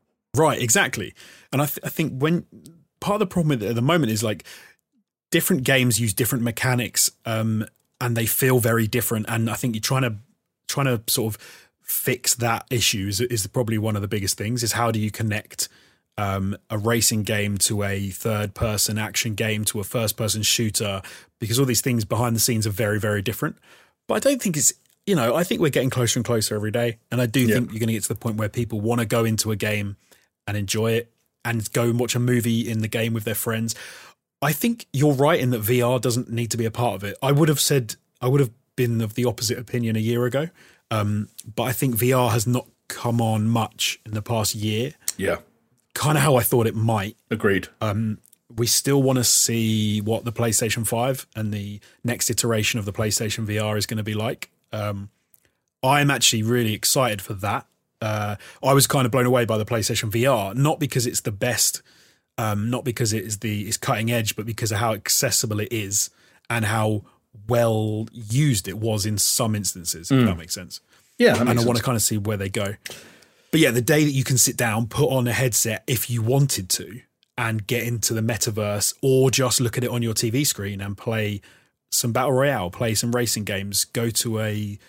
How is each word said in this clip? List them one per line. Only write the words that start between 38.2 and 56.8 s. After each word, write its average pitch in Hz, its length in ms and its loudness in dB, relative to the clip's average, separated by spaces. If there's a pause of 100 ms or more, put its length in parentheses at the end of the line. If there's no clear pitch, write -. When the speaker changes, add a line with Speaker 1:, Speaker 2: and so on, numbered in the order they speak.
Speaker 1:
I 123 60 -2
would 139 140 4
have 127 100 2 (260)
been 117 240 2
of 110 140 -4
the 120 100 0
opposite 120 340 -2
opinion 117 380 -2
a 110 40 0
year 117 260 0
ago, 135 240 -2 (400)
um, 104 380 0 (260)
but 120 80 -2
I 113 100 0
think 127 220 0
V 123 180 2
R 123 180 4
has 110 160 0
not 123 200 0 (220)
come 117 320 -2
on 110 260 2
much - 580 -2
in 107 80 -12
the 107 100 -6
past 110 320 -2
year. 110 400 -2 (220)
Speaker 2:
Yeah. 90 200 -2 (580)
Speaker 1:
Kinda 151 260 2
how 139 160 4
I 117 60 4
thought 117 240 2
it 104 80 -2
might. 110 420 0 (140)
Speaker 2:
Agreed. 98 380 2 (120)
Speaker 1:
Um, 107 380 -2 (360)
we 117 120 0
still 139 360 2
wanna 127 220 4
see 110 760 2
what 110 240 -2
the 117 80 -6
PlayStation 113 540 0
five 127 400 -2 (100)
and 107 160 -4
the 101 280 -8 (220)
next - 280 -2
iteration 113 480 0
of 101 60 -4
the 101 80 -6
PlayStation 110 520 -2
V 104 140 -4
R 107 180 -2
is 101 100 -2
gonna 110 160 -4
be 107 120 -4
like. 110 360 -6 (220)
Um, 104 380 -6 (720)
I'm 143 280 6
actually 117 320 2
really 117 300 2
excited 110 480 0